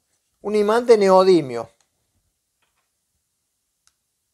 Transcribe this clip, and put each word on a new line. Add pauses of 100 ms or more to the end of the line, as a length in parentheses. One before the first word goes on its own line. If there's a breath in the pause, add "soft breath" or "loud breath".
(420)
Un
imán
de
neodimio. (2750)